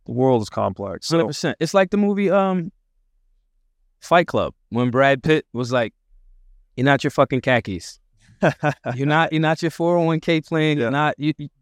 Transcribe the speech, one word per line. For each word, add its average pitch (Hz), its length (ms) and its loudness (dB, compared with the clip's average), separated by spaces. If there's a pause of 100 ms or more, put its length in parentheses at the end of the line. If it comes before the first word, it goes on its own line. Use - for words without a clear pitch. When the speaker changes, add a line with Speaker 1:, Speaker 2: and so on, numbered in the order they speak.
Speaker 1:
The 127 60 -12
world 123 300 2
is 104 80 -8
complex. 98 580 -6
So 160 100 0
Speaker 2:
Hundred 165 100 2
percent. 151 340 -4
It's 160 120 -2
like 190 180 4
the 208 60 0
movie, 202 320 2
um, 185 420 0 (1300)
Fight 170 260 4
Club, 90 260 -2 (160)
when 123 220 0
Brad 135 320 2
Pitt 156 300 2
was 120 180 -6
like, 120 220 -2 (840)
You're 123 100 -2
not 139 180 2
your 143 80 -2
fucking 135 300 0
khakis. 110 580 -2 (420)
Speaker 1:
<laughs> 147 540 -2
Speaker 2:
You're 135 100 -4
not, 156 280 0
you're 156 80 0
not 156 200 0
your 165 100 -2
four 175 260 0
oh 170 60 2
one 160 180 0
K 165 180 0
plan. 156 380 -2
You're 120 80 -2
Speaker 1:
Yeah. 113 60 -2
Speaker 2:
not, 147 280 -2
you, 147 180 -2
you, 147 120 -14 (120)